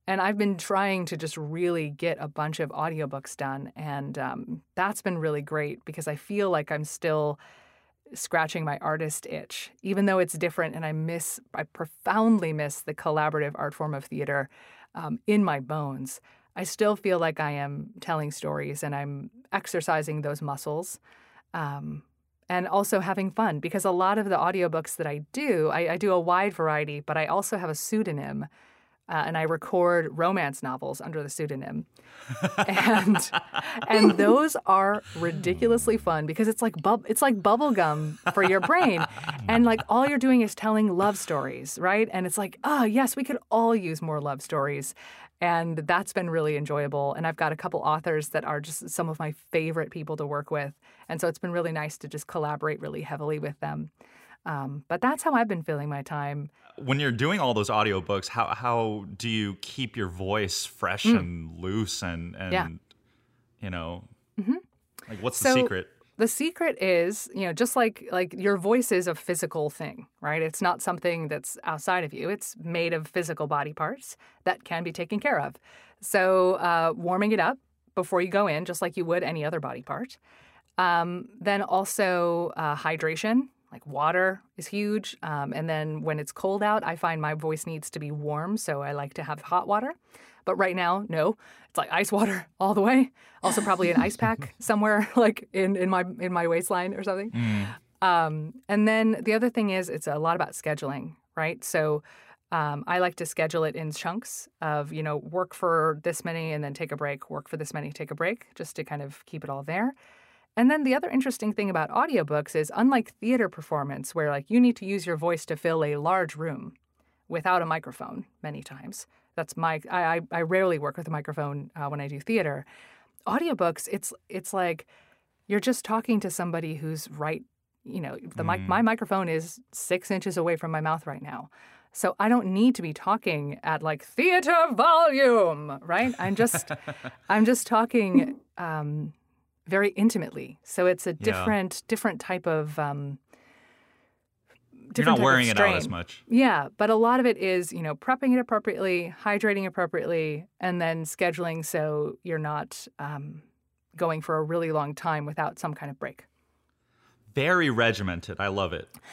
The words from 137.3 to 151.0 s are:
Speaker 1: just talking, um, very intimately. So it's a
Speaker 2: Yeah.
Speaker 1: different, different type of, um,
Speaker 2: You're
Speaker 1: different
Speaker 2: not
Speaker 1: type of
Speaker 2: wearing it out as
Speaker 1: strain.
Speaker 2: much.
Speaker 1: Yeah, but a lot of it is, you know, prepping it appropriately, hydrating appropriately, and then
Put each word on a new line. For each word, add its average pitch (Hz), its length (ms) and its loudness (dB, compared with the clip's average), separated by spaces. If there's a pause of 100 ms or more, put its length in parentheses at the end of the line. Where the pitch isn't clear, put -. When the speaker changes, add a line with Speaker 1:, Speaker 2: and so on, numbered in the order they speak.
Speaker 1:
just 247 220 4
talking, 233 720 4 (180)
um, 151 560 -6 (540)
very 196 220 4
intimately. 202 760 0
So - 220 0
it's 180 220 4
a 175 40 -2
Speaker 2:
Yeah. 156 140 -4
Speaker 1:
different, 196 600 0
different 220 340 -2
type 180 260 -4
of, 151 320 -2
um, 143 380 -4 (1500)
Speaker 2:
You're - 220 -20
Speaker 1:
different - 140 2
Speaker 2:
not 165 80 8
Speaker 1:
type 123 40 4
of - 40 6
Speaker 2:
wearing 127 240 6
it 104 120 4
out 98 160 6
as 78 80 -2
Speaker 1:
strain. 78 80 -4
Speaker 2:
much. - 380 -8
Speaker 1:
Yeah, 233 380 6 (100)
but 214 120 4
a 220 60 6
lot 233 240 6
of 247 60 4
it 233 120 4
is, 180 360 0
you 170 80 -8
know, 151 140 -4
prepping 254 380 2
it 254 60 6
appropriately, 190 760 -2 (100)
hydrating 202 420 0
appropriately, 165 800 -2 (140)
and 180 220 -2
then 165 220 -2